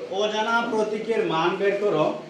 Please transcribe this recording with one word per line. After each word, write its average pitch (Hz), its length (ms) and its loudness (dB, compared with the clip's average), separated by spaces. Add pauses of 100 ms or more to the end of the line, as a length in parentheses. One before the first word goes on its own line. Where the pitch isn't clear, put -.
(220)
অজানা 220 340 0 (160)
প্রতীকের 214 500 0 (100)
মান 160 180 2 (100)
বের 196 240 2
করো 156 220 2 (240)